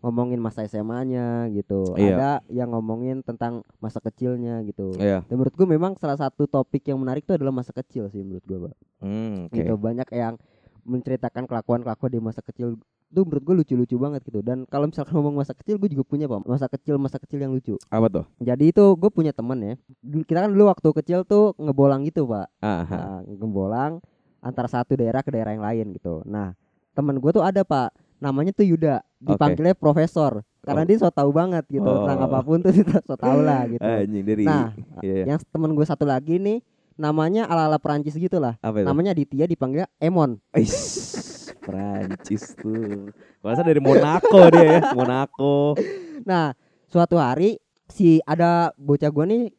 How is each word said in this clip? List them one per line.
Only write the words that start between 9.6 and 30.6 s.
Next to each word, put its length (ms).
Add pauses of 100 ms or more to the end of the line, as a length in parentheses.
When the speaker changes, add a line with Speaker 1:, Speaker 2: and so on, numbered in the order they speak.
Speaker 1:
banyak 340
yang 240 (480)
menceritakan 640
kelakuan-kelakuan 640
di 80
masa 240
kecil. 320 (320)
Itu 160
menurut 220
gua 120
lucu-lucu 380
banget 300
gitu. 180
Dan 240
kalau 240
misalkan 240
ngomong 240
masa 160
kecil, 220
gua 100
juga 160
punya, 240
Pak. 160
Masa 240
kecil, 320
masa 180
kecil 220
yang 140
lucu. 340
Speaker 2:
Apa 220
tuh? 160 (160)
Speaker 1:
Jadi 340
itu 80 (140)
gua 120
punya 220
temen 300
ya. 140 (260)
Dulu, 240
kita 160
kan 100
dulu 160
waktu 300
kecil 260
tuh 320
ngebolang 480
gitu, 240
Pak. 320
Speaker 2:
Aha. 320
Speaker 1:
Nah, 280 (100)
ngebolang 760 (380)
antara 260
satu 320
daerah 240
ke 80
daerah 240
yang 80
lain 320
gitu. 320
Nah, 320 (320)
temen 260
gua 140
tuh 140
ada, 180
Pak. 320 (220)
Namanya 340
tuh 140
Yuda. 380 (180)
Speaker 2:
Oke. 160
Speaker 1:
Dipanggilnya 380
Profesor. 680 (180)